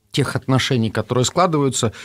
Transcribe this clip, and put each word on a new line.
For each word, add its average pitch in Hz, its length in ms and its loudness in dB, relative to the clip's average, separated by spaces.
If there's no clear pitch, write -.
тех - 240 0
отношений, 123 540 0
которые 117 340 -2
складываются. 143 680 0